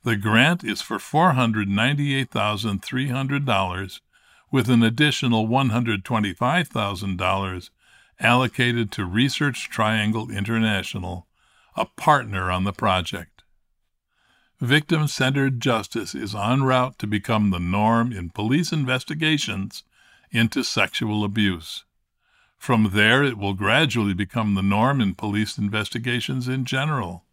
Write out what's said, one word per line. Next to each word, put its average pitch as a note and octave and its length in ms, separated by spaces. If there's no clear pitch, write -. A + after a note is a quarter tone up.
The A2+ 120
grant A#2 480
is G#2+ 180
for G#2+ 180
four D#3+ 340
hundred A2+ 340
ninety-eight C3+ 600
thousand G#2 520
three C3 260
hundred C3+ 380
dollars, F#2+ 540
with B2 180
an A#2 140
additional A2+ 640
one C3 220
hundred A2 360
twenty-five A#2 640
thousand G2 480
dollars F#2 540
allocated A#2+ 680
to G2 140
Research B2+ 640
Triangle A2 600
International, G2+ 960
a A#2 80
partner G2+ 640
on F#2 140
the G2+ 80
project. F#2 680
Victim-centered C#3+ 1040
justice A2 520
is G2 220
en A#2+ 280
route B2+ 360
to G#2+ 80
become G#2 420
the F2 120
norm A2 500
in F2 180
police C3+ 440
investigations C3+ 1120
into A#2 320
sexual G#2+ 600
abuse. G2+ 600
From A2 360
there, A2+ 300
it B2 140
will G2+ 160
gradually G#2+ 600
become G#2 400
the F#2+ 80
norm A2 380
in G2 160
police G#2 420
investigations A#2+ 920
in C3 160
general. C3 680